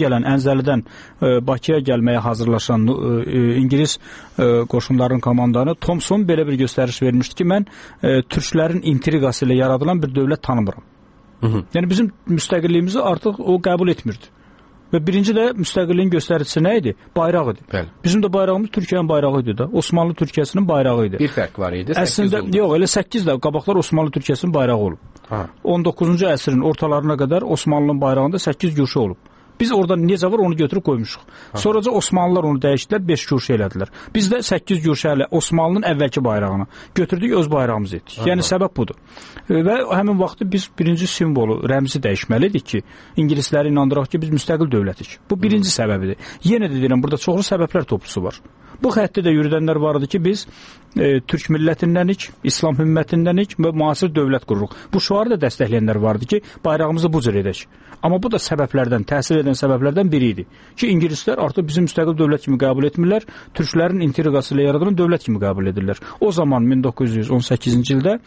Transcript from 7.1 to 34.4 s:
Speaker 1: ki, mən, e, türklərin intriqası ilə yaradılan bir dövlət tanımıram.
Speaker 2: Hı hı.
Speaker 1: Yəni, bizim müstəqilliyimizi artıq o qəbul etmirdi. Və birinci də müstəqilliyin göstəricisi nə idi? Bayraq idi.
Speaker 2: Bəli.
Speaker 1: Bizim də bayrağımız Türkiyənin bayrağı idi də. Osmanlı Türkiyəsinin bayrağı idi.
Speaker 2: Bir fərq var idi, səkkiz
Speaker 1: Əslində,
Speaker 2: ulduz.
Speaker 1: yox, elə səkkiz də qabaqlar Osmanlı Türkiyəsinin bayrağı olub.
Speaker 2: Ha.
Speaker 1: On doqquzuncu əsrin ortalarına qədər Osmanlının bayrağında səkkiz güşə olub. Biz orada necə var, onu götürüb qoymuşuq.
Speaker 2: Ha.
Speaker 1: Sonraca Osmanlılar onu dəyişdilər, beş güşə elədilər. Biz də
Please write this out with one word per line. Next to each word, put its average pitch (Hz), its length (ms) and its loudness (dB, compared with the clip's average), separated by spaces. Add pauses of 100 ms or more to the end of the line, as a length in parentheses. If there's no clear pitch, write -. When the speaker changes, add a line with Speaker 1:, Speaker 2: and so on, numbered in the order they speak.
Speaker 1:
ki, 185 100 -2
mən, 196 220 2 (360)
e, 135 200 2
türklərin 160 600 0
intriqası 139 640 0
ilə 127 140 4
yaradılan 139 420 0
bir 135 140 -4
dövlət 139 260 0
tanımıram. 110 420 -2 (560)
Speaker 2:
Hı 120 60 0
hı. 110 180 0 (100)
Speaker 1:
Yəni, 175 160 0
bizim 202 220 2 (160)
müstəqilliyimizi 175 760 0
artıq 196 360 -2
o 180 220 0
qəbul 180 300 0
etmirdi. - 420 -6 (600)
Və 170 100 2
birinci 196 320 2
də 226 140 2 (100)
müstəqilliyin 180 540 0
göstəricisi 156 500 0
nə 196 160 2
idi? 131 140 0 (240)
Bayraq 165 360 2
idi. - 200 -12
Speaker 2:
Bəli. 87 160 -4 (160)
Speaker 1:
Bizim 185 180 2
də 202 100 0
bayrağımız 190 440 0
Türkiyənin 180 320 0
bayrağı 143 340 2
idi 110 160 -2
də. 123 140 -2
Osmanlı 170 480 0
Türkiyəsinin 170 480 0
bayrağı 131 380 2
idi. 95 120 -4
Speaker 2:
Bir 147 160 0
fərq 98 240 -4
var 92 140 -2
idi, 92 200 -6
səkkiz 175 200 0
Speaker 1:
Əslində, 208 320 0
Speaker 2:
ulduz. 190 160 0
Speaker 1:
yox, 165 180 2
elə 180 160 2
səkkiz 202 320 -2
də 143 140 2
qabaqlar 156 420 0
Osmanlı 156 340 0
Türkiyəsinin 151 380 -2
bayrağı 120 340 2
olub. - 400 -12
Speaker 2:
Ha. 104 180 -4 (180)
Speaker 1:
On 175 200 0
doqquzuncu 170 460 2
əsrin 135 320 0
ortalarına 151 600 0
qədər 170 320 0
Osmanlının 147 440 0
bayrağında 139 380 2 (100)
səkkiz 156 300 -2
güşə 139 200 0
olub. 101 200 -2 (420)
Biz 233 120 0
orada 190 220 2
necə 175 380 2
var, 226 100 0
onu 170 160 0
götürüb 165 240 0
qoymuşuq. 117 380 -2 (320)
Speaker 2:
Ha. 104 60 -8
Speaker 1:
Sonraca 214 360 0
Osmanlılar 180 540 2
onu 143 100 0
dəyişdilər, 143 500 0
beş 156 220 0
güşə 135 240 0
elədilər. 98 380 -4 (220)
Biz 202 180 2
də 247 100 0